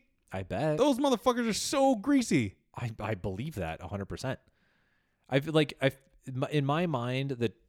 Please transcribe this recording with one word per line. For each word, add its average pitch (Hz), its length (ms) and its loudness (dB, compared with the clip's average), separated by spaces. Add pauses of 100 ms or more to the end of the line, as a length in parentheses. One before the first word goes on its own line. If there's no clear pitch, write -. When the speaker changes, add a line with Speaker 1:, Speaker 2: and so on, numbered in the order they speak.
(320)
Speaker 1:
I 95 120 -6
bet. 147 340 0
Speaker 2:
Those 269 200 4
motherfuckers 247 520 2
are 202 40 0
so 269 420 2
greasy. 196 600 2 (200)
Speaker 1:
I, 120 240 -6
I 107 160 -4
believe 92 400 -6
that 80 260 -6
a 92 60 -10
hundred 98 200 -6
percent. 131 320 -6 (880)
I've, 135 180 0
like, 156 340 2
I've, 135 140 2 (320)
m-, 131 240 -4
in 147 140 2
my 156 200 0
mind, 131 460 -2
the, 117 220 0 (160)